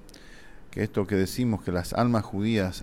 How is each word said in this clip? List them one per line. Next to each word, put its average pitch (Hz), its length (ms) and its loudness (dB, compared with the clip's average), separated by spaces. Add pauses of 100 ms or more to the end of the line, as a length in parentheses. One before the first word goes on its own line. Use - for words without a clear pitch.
(720)
que 98 140 -2
esto 104 220 0
que 98 100 2
decimos 98 460 2
que - 80 -4
las 87 220 -2
almas 117 320 4
judías 101 580 0